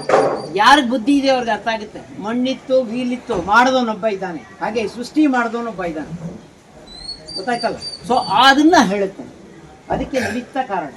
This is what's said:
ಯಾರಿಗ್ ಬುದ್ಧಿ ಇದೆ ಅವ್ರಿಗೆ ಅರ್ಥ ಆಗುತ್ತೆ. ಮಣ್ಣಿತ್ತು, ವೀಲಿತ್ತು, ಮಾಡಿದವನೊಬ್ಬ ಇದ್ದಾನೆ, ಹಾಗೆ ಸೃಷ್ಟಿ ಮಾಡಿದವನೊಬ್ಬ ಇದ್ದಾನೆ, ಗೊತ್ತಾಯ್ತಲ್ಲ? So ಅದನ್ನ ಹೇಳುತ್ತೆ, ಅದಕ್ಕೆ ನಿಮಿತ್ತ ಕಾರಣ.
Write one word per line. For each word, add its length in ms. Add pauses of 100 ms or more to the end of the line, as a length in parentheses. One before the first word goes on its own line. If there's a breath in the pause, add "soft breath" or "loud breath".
(580)
ಯಾರಿಗ್ 320
ಬುದ್ಧಿ 280
ಇದೆ 120
ಅವ್ರಿಗೆ 200
ಅರ್ಥ 180
ಆಗುತ್ತೆ. 540
ಮಣ್ಣಿತ್ತು, 600
ವೀಲಿತ್ತು, 600
ಮಾಡಿದವನೊಬ್ಬ 640
ಇದ್ದಾನೆ, 320
ಹಾಗೆ 500
ಸೃಷ್ಟಿ 380
ಮಾಡಿದವನೊಬ್ಬ 580
ಇದ್ದಾನೆ, 260 (1300)
ಗೊತ್ತಾಯ್ತಲ್ಲ? 400 (320)
So 60 (140)
ಅದನ್ನ 540
ಹೇಳುತ್ತೆ, 420 (680)
ಅದಕ್ಕೆ 300
ನಿಮಿತ್ತ 360 (120)
ಕಾರಣ. 280